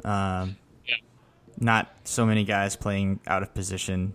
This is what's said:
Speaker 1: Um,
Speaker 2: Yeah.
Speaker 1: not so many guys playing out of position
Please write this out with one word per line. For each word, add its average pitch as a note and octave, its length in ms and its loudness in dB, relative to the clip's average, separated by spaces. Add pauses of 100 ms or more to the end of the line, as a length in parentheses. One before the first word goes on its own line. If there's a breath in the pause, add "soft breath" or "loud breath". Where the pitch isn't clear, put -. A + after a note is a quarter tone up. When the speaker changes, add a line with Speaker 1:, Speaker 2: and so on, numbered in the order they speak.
Speaker 1:
Um, F#2+ 520 -2 (280)
Speaker 2:
Yeah. A#2+ 100 -2 (640)
Speaker 1:
not A2+ 300 4 (140)
so - 240 0
many G#2+ 160 4
guys G2 320 0
playing G2 500 0
out F#2+ 160 0
of F#2+ 140 -8
position F#2+ 600 -2